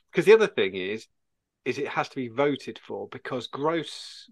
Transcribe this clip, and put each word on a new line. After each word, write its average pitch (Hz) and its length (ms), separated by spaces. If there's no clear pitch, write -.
'Cause 165 120
the 196 80
other 220 140
thing 98 280
is, 98 320
is 127 120
it 139 120
has 156 200
to - 60
be 127 140
voted 131 500
for 104 300
because 127 380
gross - 840